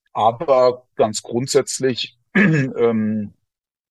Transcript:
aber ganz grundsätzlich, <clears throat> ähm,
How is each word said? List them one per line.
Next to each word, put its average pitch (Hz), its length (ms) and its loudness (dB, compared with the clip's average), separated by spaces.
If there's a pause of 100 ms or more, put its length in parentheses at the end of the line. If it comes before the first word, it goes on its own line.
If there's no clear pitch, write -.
(140)
aber 123 800 0
ganz 110 260 -2
grundsätzlich, - 1040 -4
<clears throat> - 100 -20
ähm, 117 1000 0 (580)